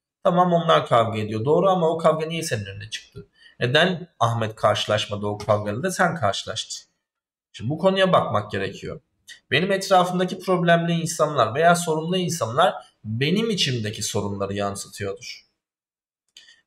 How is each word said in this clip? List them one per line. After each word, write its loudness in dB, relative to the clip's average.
Tamam, 4
onlar 4
kavga 2
ediyor. -4
Doğru 4
ama 2
o -2
kavga 2
niye -4
senin -4
önüne -14
çıktı? -16
Neden 2
Ahmet 0
karşılaşmadı 0
o -4
kavgayla -2
da -2
sen 0
karşılaştın?" -4
Şimdi -6
bu -4
konuya 2
bakmak 0
gerekiyor. -6
Benim 2
etrafımdaki 2
problemli 2
insanlar 0
veya 6
sorunlu -2
insanlar 0
benim 0
içimdeki -4
sorunları -4
yansıtıyordur. -8